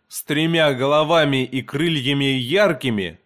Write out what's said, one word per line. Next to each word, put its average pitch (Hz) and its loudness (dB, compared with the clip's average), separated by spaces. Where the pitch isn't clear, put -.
с - -14
тремя 156 2
головами 147 2
и 127 -6
крыльями 143 -2
яркими, 131 0